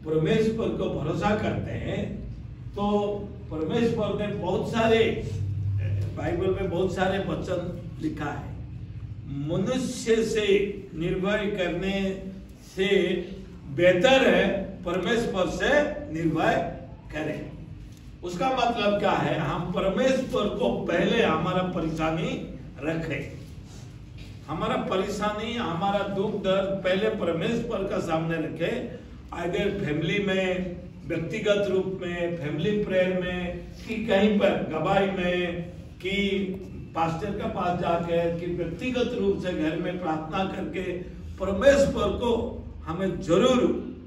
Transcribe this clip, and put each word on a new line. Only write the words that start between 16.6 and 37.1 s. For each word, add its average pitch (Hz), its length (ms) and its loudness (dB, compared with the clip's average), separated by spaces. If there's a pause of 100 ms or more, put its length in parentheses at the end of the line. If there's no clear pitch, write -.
करें।" 143 400 -6 (720)
उसका 180 260 0
मतलब 226 480 2
क्या 196 140 4
है? - 260 2
हम 156 340 -2
परमेश्वर 208 760 2
को - 380 0
पहले 202 360 4
हमारा 180 400 2
परेशानी 160 960 -2 (240)
रखें, 151 600 -4 (1040)
हमारा 214 280 -2
परेशानी, 208 800 -2
हमारा 196 440 0
दुख 196 320 0
दर्द 190 540 0
पहले 190 240 2
परमेश्वर 196 680 0
का 190 200 -2
सामने 165 380 0
रखें। 165 640 -4 (400)
अगर 190 460 0
फैमिली 190 400 0
में, 190 520 0 (300)
व्यक्तिगत 202 640 0
रूप 185 320 0
में, 175 340 -2
फैमिली 180 480 0
प्रेयर 180 380 2
में, 180 500 -4 (160)
कि - 180 -4
कहीं 202 320 6
पर - 340 2
गवाही 190 380 2
में, 180 600 -2
कि 196 680 -2 (560)
पास्टर 165 360 0